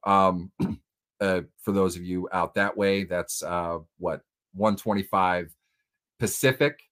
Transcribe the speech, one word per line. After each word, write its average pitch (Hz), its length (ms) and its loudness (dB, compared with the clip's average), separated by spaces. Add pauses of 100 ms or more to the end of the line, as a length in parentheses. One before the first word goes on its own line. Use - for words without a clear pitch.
Um, 95 460 4 (100)
<clears throat> - 200 -4 (400)
uh, 92 220 0 (180)
for 104 120 -2
those 95 240 2
of 87 60 -12
you 90 300 -4
out 87 220 -2
that 101 220 0
way, 98 280 0
that's, 87 380 -6
uh, 85 360 -4 (200)
what, 85 240 -4 (320)
one 104 220 2
twenty-five 92 800 0 (640)
Pacific. 131 640 0 (120)